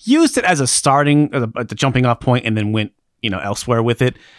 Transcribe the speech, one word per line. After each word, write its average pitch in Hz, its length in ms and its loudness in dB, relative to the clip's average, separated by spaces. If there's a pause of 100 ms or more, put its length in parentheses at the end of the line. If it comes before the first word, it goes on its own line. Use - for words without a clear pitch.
used 294 360 2
it 240 60 0
as 175 160 0
a 131 80 0
starting, 147 680 2
as 131 100 -2
a, 113 120 -6
as 120 160 -8
a 113 40 -8
jumping 127 300 0
off 120 140 0
point, 123 260 0
and 110 120 0
then 107 160 -2
went, 107 180 -2 (300)
you 113 80 -4
know, 92 100 -4
elsewhere 110 420 -2
with 117 200 -2
it. - 160 0 (220)